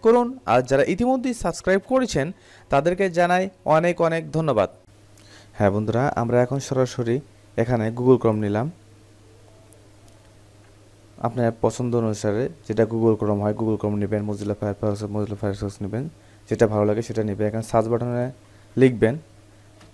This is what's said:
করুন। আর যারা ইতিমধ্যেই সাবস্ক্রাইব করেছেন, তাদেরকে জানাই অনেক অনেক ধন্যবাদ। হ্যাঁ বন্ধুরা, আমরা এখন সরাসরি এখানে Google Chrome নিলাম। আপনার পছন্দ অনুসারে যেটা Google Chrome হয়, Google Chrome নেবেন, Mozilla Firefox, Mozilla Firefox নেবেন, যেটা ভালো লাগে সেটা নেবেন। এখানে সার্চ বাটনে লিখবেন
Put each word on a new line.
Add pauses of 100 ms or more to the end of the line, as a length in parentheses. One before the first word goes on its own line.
করুন।
আর
যারা
ইতিমধ্যেই
সাবস্ক্রাইব
করেছেন, (380)
তাদেরকে
জানাই (160)
অনেক
অনেক
ধন্যবাদ। (840)
হ্যাঁ
বন্ধুরা,
আমরা
এখন
সরাসরি (380)
এখানে
Google
Chrome
নিলাম। (2500)
আপনার (100)
পছন্দ
অনুসারে (180)
যেটা
Google
Chrome
হয়,
Google
Chrome
নেবেন,
Mozilla
Firefox, (180)
Mozilla
Firefox (100)
নেবেন, (400)
যেটা
ভালো
লাগে
সেটা
নেবেন।
এখানে
সার্চ
বাটনে (460)
লিখবেন (760)